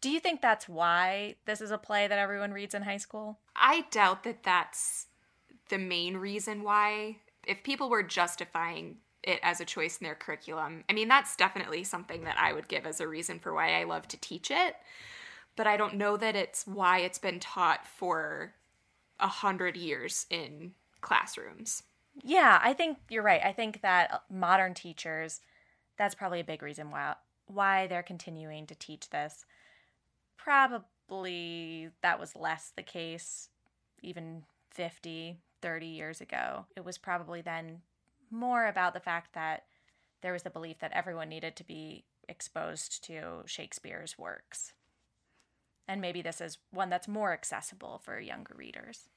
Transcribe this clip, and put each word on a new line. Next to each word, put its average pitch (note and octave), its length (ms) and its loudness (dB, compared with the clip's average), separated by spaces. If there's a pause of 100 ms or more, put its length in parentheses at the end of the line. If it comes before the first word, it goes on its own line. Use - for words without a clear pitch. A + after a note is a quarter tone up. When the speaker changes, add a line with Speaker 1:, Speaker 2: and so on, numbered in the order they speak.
Speaker 1:
Do C4 80 -2
you D#4 100 2
think E4 220 0
that's A3 260 4
why F3+ 680 2 (100)
this G#3 160 -4
is G#3+ 80 -8
a G#3+ 80 -2
play G#3 300 2
that G3+ 100 2
everyone G3+ 340 0
reads G3+ 220 -8
in G3+ 80 -2
high G3+ 160 -2
school? G#3+ 400 -10 (180)
Speaker 2:
I D#4 360 6
doubt G3 320 6
that A3+ 200 -6
that's - 640 0 (640)
the G3 80 0
main F3+ 400 -2
reason G#3 460 -4
why. G#3 540 2 (280)
If G3 180 -4
people C#4 260 -2
were A3+ 120 4
justifying E3+ 960 -2 (240)
it F3+ 220 2
as E3+ 180 2
a E3+ 40 -6
choice E3 320 -4
in F3 80 -10
their D#3 100 -6
curriculum, D#3 760 -8
I F#3+ 40 2
mean, A3 140 0
that's C4+ 280 6
definitely F#3 480 2
something E3+ 400 -8
that D#3+ 160 -2
I D#3 140 6
would D#3 140 -6
give D#3 200 -2
as D#3 120 -6
a D#3+ 80 -2
reason E3 320 -6
for E3+ 140 -6
why E3 260 4
I E3+ 40 0
love E3 240 -4
to - 120 -10
teach - 300 -8
it. E4 260 2 (800)
But G#3+ 120 2
I G#3+ 100 6
don't G#3 200 0
know G#3 200 2
that A3 180 0
it's - 300 -2
why F#3 340 4
it's F3+ 200 -2
been F3 200 -2
taught E3+ 460 2
for D#3+ 680 -2 (680)
a G3 80 4
hundred F#3 500 0
years D3 540 -2
in D#3+ 400 -8 (300)
classrooms. - 840 0 (400)
Speaker 1:
Yeah, C4+ 380 10
I B3 120 6
think D#4+ 240 0 (120)
you're A3+ 140 -2
right. G3 200 8
I G3 100 4
think G#3+ 280 -4
that F3+ 480 4
modern F#3 440 4
teachers, D#3+ 680 -8 (560)
that's G3+ 180 2
probably F3+ 240 -4
a E3 60 -4
big D#3 160 -8
reason D3 300 -10
why, C#3+ 240 -4 (320)
why G3 400 4
they're F3 160 -2
continuing D#3 640 -12
to D#3 80 -18
teach - 340 -14
this. D3+ 360 -6 (920)
Probably F3+ 1500 0 (120)
that E3+ 180 2
was - 160 -12
less D#3+ 400 -4
the F3+ 80 -10
case E3 640 -10 (520)
even E3 420 -12 (280)
fifty, E3+ 680 -10 (220)
thirty E3 260 -6
years D#3+ 340 -10
ago. C2 440 -4 (100)
It F3+ 100 -14
was F3 120 -10
probably F3 440 -6
then E3 400 -8 (500)
more A#3 360 2
about F3+ 260 2
the F3+ 60 -6
fact E3+ 340 -6
that D#3+ 300 -4 (580)
there F3+ 120 -4
was F3 100 -6
the F#3 60 -8
belief E3 300 -12
that D#3 140 -6
everyone E3+ 360 -4
needed D#3+ 260 -8
to - 80 -18
be D#3 420 -14 (220)
exposed - 800 -8
to D#3+ 400 -10
Shakespeare's - 720 -12
works. - 560 -12 (1120)
And G3 140 -6
maybe F3+ 200 -4
this E3 180 -8
is E3 200 -12 (120)
one F#3 180 -2
that's F3+ 180 -2
more G#3 260 0
accessible - 680 -8
for - 160 -10
younger - 360 -12
readers. - 600 -18